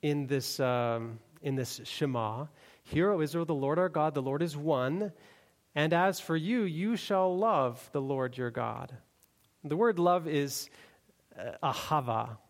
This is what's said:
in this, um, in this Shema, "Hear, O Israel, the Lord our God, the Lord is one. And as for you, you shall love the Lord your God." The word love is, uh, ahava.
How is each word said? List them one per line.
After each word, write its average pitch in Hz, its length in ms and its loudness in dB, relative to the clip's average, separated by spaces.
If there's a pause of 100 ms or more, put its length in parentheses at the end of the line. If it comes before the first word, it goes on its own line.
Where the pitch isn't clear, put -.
in 147 240 0
this, 135 340 -2
um, 117 580 0 (240)
in 139 120 -2
this 127 300 -4
Shema, 123 600 -2 (380)
"Hear, 180 280 2
O 170 100 2
Israel, 156 240 -2
the 160 80 0
Lord 139 240 0
our 180 100 2
God, 156 240 0
the 143 80 -2
Lord 135 220 -2
is 165 120 -2
one. 151 580 0 (640)
And 156 200 2
as 175 260 4
for 165 160 -2
you, 208 280 0
you 185 320 0
shall 185 420 2
love 147 540 2
the 143 100 0
Lord 131 340 -2
your 123 140 -2
God." 117 420 -6 (720)
The 151 120 -2
word 214 220 4
love 175 300 4
is, 143 400 -2 (680)
uh, 120 340 -2
ahava. 117 640 0 (140)